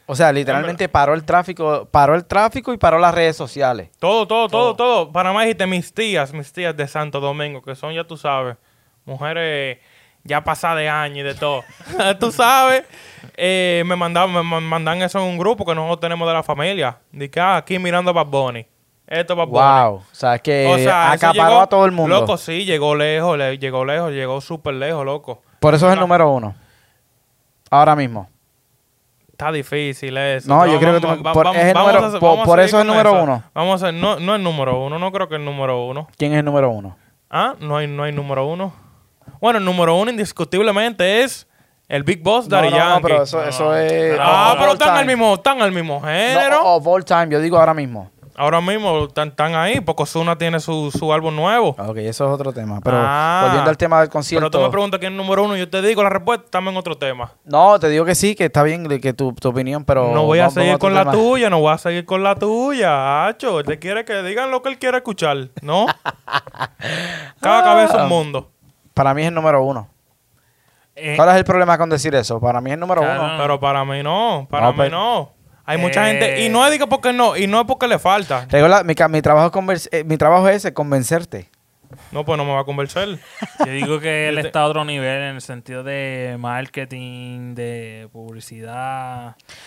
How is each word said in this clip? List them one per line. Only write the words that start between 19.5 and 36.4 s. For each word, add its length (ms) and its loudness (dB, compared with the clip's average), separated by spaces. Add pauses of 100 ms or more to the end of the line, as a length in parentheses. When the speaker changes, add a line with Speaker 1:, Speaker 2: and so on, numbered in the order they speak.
Speaker 1:
Wow. 40 -4
O 180 -16
sea, 220 0
es 80 -4
que 240 2
Speaker 2:
O 100 4
sea, 380 4
eso 120 0
Speaker 1:
acaparó 240 4
Speaker 2:
llegó, 120 6
Speaker 1:
a 60 4
todo 180 4
el 60 2
mundo. 280 2
Speaker 2:
loco, 160 0
sí, 300 -8
llegó 280 0
lejos, 440 0
le-, 200 -4
llegó 280 -4
lejos, 240 -2
llegó 320 -6
súper 320 -8
lejos, 320 -6
loco. 340 -8 (200)
Speaker 1:
Por 140 4
eso 120 4
es 60 6
el 60 2
Speaker 2:
La 40 0
Speaker 1:
número 280 4
uno. 240 -2 (1160)
Ahora 260 6
mismo. 320 -6 (1000)
Speaker 2:
Está 220 -6
difícil 680 -6
eso. 300 -2
Speaker 1:
No, 180 6
yo 60 4
Speaker 2:
Vamos, 80 4
Speaker 1:
creo 140 6
que 60 4
tú 60 -2
Speaker 2:
vamos, 120 0
Speaker 1:
me, 60 -8
Speaker 2:
va-, 80 0
Speaker 1:
por, 140 6
Speaker 2:
vamos, 160 2
Speaker 1:
es 60 6
el 60 6
Speaker 2:
vamos 180 6
Speaker 1:
número, 140 4
Speaker 2:
a 40 -2
se-, 80 -4
Speaker 1:
por, 120 6
Speaker 2:
vamos 120 4
a 20 0
Speaker 1:
por 140 6
Speaker 2:
seguir 100 8
Speaker 1:
eso 80 2
es 60 6
el 60 0
Speaker 2:
con 80 2
Speaker 1:
número 180 6
Speaker 2:
eso. 100 4
Speaker 1:
uno. 180 -2 (120)
Speaker 2:
Vamos 280 -2
a, 100 -2
no, 280 -2
no 140 -2
es 80 -2
número 420 -2
uno, 140 -6
no 140 -6
creo 160 -4
que 80 -8
el 80 -8
número 420 -4
uno. 220 -10 (100)
Speaker 1:
¿Quién 140 -2
es 80 0